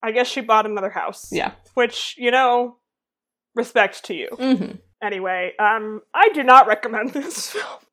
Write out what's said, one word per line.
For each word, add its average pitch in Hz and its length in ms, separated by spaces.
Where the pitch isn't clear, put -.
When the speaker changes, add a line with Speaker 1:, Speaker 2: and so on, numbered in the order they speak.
Speaker 1:
I 226 80
guess 247 160
she 262 140
bought 220 260
another 202 240
house. - 400
Speaker 2:
Yeah. - 220
Speaker 1:
Which, - 440
you 240 140
know, 247 460
respect 208 520
to 202 80
you. 151 180
Speaker 2:
Mm-hmm. 247 400
Speaker 1:
Anyway, 185 580
um, 214 420
I 415 220
do 294 80
not 254 240
recommend 220 440
<laughs> - 20
this - 380
film. - 280